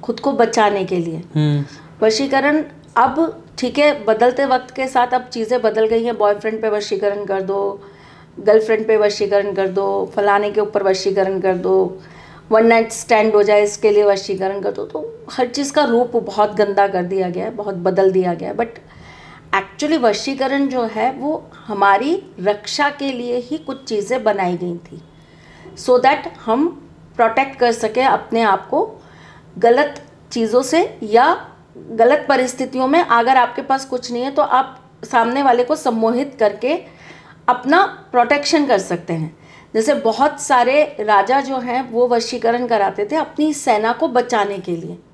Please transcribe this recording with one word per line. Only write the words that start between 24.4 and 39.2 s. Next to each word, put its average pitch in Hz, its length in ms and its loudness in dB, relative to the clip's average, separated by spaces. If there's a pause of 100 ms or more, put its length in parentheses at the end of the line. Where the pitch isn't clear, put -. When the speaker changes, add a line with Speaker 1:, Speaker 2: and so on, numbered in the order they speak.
Speaker 1:
गई 175 200 -8
थी, 165 260 -18 (720)
so 247 240 2
that 262 280 2 (160)
हम 269 440 -2 (280)
प्रोटेक्ट 240 420 0
कर 240 140 2
सकें 226 320 -2
अपने 226 380 0
आप 196 260 0
को 381 260 -2 (640)
गलत 254 440 2 (280)
चीज़ों 233 320 0
से, 311 400 0
या 240 500 2 (380)
गलत 247 380 4
परिस्थितियों 254 580 -2
में 294 140 4
अगर 233 360 4
आपके 240 260 0
पास 269 220 -2
कुछ 247 280 -8
नहीं 240 100 -4
है, 269 80 -4
तो 294 120 0
आप 262 380 0 (240)
सामने 240 380 0
वाले 247 220 4
को 285 120 -2
सम्मोहित 240 640 -2
करके 226 580 -2 (520)
अपना 269 640 0
प्रोटेक्शन 285 540 2
कर 226 120 2
सकते 175 340 -6
हैं। 160 240 -6 (380)